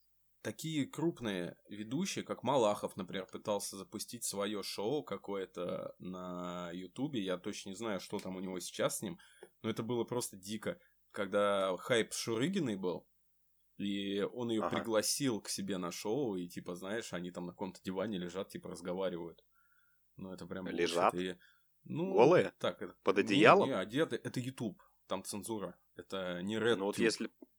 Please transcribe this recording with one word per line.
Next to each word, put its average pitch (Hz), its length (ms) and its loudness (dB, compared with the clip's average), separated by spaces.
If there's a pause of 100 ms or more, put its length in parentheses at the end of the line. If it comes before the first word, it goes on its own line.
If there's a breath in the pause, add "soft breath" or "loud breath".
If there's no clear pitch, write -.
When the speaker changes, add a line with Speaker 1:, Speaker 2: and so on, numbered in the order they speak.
(440)
Speaker 1:
такие 147 420 -2
крупные 120 720 -2 (120)
ведущие, 110 540 -4
как - 200 -6
Малахов, 117 520 2
например, 95 300 -6
пытался 101 500 -4
запустить 101 480 -10
своё 101 400 -2
шоу 123 400 -2
какое-то 92 960 -6
на 90 720 -6
Ютубе. 104 500 -4
Я 92 160 0
точно 101 340 -8
не 92 40 -10
знаю, 104 240 -2
что 101 200 -6
там 95 160 -6
у 92 40 -4
него 92 200 -4
сейчас 123 400 -2
с - 20 -6
ним, 90 180 -6 (440 loud breath)
но 110 60 0
это 113 140 -2
было 117 200 0
просто 117 340 -4
дико. 98 420 -6 (320 soft breath)
Когда 101 680 2
хайп 117 360 2
с - 40 -6
Шурыгиной 131 580 0
был, 92 320 -4 (680)
и 101 440 -2 (120)
он 120 180 -2
её 107 140 2
Speaker 2:
Ага. 87 100 2
Speaker 1:
пригласил 110 680 2
к - 80 -12
себе 98 280 -2
на 90 140 -2
шоу, 110 460 0
и, 90 100 -2
типа, 87 280 -8
знаешь, 98 380 -6
они 90 180 -4
там 90 160 -6
на 87 60 -8
каком-то - 300 -8
диване 95 360 -2
лежат, 87 300 -6
типа, 90 200 -10
разговаривают. 87 760 -4 (720)
Ну, 92 140 -10
это 90 160 -12
прям 92 180 -8
булшит. 85 140 -4
Speaker 2:
Лежат? 85 360 4
Speaker 1:
И... 92 220 -4 (460 soft breath)
Ну, 165 300 -4
Speaker 2:
Голые? 143 460 8
Speaker 1:
так, 98 220 -2
это 92 220 -8
Speaker 2:
Под 98 140 6
Speaker 1:
не, 101 40 6
Speaker 2:
одеялом? 120 480 10
Speaker 1:
не, 131 60 0
одеты. 117 480 0
Это 123 160 -4
YouTube, 120 420 -4 (260)
там 95 160 -4
цензура. 98 520 -6 (200)
Это 90 480 -4
не 104 140 -2
Red 110 200 6
Speaker 2:
Ну, 95 80 0
вот 101 140 2
Speaker 1:
Tube. 110 40 6
Speaker 2:
если... 113 280 2 (280)